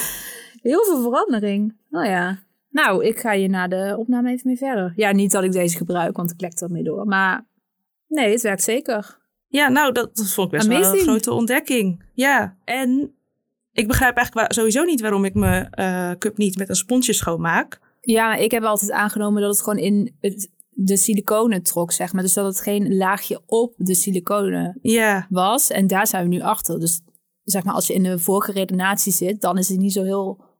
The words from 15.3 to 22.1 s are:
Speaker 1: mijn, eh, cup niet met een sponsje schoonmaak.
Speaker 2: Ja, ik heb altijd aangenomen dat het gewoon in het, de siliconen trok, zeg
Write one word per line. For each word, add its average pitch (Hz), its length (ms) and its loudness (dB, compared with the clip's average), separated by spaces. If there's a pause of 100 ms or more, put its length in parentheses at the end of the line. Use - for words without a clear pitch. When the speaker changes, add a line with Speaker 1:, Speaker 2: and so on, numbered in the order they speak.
Speaker 1:
mijn, 185 360 2
eh, 180 480 -2
cup 214 180 -4
niet 196 220 0
met 196 100 -4
een 190 80 -4
sponsje 247 360 0
schoonmaak. 170 680 -2 (200)
Speaker 2:
Ja, 220 340 2
ik 214 160 2
heb 226 120 0
altijd 208 280 0
aangenomen 208 520 0
dat 202 80 0
het 202 120 0
gewoon 208 160 -2
in 202 420 0
het, 196 300 -6 (260)
de 190 200 2
siliconen 214 680 2
trok, 175 300 -2
zeg 175 200 -4